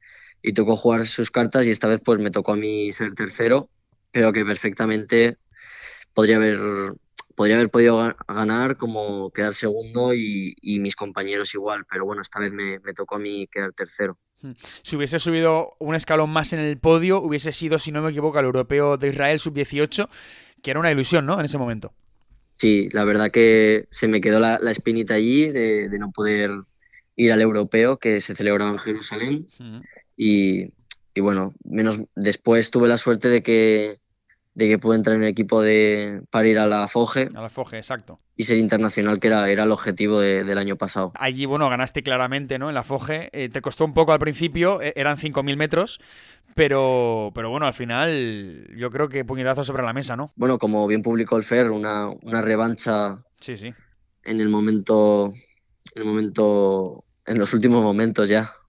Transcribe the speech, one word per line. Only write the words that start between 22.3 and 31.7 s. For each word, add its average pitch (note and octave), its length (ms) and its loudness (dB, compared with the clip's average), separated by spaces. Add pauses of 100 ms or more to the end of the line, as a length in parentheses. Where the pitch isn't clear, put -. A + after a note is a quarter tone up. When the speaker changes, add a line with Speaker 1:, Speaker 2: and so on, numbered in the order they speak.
Speaker 1:
Sí, G2+ 360 4
la G#2 100 0
verdad G#2 280 2
que A2 600 6
se - 160 -2
me A2 140 2
quedó A2 180 4
la, A2+ 220 2
la A2+ 100 0
espinita A2+ 440 -2
allí B2+ 340 2
de, A2 400 0
de G2+ 100 -6
no G2+ 120 -8
poder G#2 400 -2 (680)
ir A#2 160 6
al A2 80 4
europeo A2 560 2
que G#2+ 240 0
se G2+ 140 -10
celebraba G#2 360 0
en G2+ 80 -6
Jerusalén. A2+ 680 -6 (120)
Speaker 2:
Ujú. A#2 220 -16 (340)
Speaker 1:
Y, G2 560 2 (420)
y - 60 -4
bueno, G2 340 0 (120)
menos, A2 320 -2 (180)